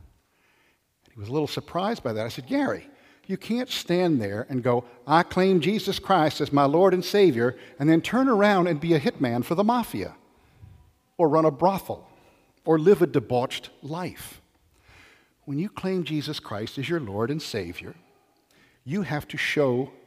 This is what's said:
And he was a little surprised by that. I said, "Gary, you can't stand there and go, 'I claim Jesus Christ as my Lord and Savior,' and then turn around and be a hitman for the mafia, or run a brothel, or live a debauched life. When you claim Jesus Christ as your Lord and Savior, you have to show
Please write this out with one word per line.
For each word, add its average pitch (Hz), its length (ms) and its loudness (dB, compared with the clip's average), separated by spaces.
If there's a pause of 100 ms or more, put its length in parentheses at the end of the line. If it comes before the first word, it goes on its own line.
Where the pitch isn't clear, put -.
(1040)
And - 100 -20
he 110 60 -20
was 101 80 -12
a 120 60 -8
little 151 120 -2
surprised 190 580 -6
by 117 100 -2
that. 107 120 -4
I 117 40 -6
said, 131 180 -12
"Gary, 262 420 -4 (360)
you 190 100 -6
can't 240 340 -6
stand 170 520 0
there 101 260 -6
and 127 160 -4
go, 123 220 2 (200)
'I 160 180 4
claim 185 360 2
Jesus 185 400 -2
Christ 160 400 2
as 143 140 -2
my 143 100 4
Lord 175 300 4
and 180 100 0
Savior,' 127 540 2 (200)
and 151 120 2
then 160 120 6
turn 262 280 0
around 202 380 4
and 165 120 -2
be 170 140 0
a 147 80 2
hitman 127 420 -2
for - 100 -2
the 190 120 2
mafia, 220 500 -2 (1000)
or 170 100 4
run 160 160 4
a 156 80 4
brothel, 170 560 -2 (560)
or 160 160 2
live 175 220 6
a 170 60 4
debauched 123 600 -2 (120)
life. 156 600 -12 (1000)
When 143 160 -6
you 190 80 -4
claim 185 380 -4
Jesus 151 340 -6
Christ 107 380 -10
as 131 100 -6
your 165 140 -4
Lord 110 280 -4
and 151 120 -4
Savior, - 540 -8 (920)
you 175 160 -4
have 147 260 -6
to - 80 -12
show 131 560 -2 (140)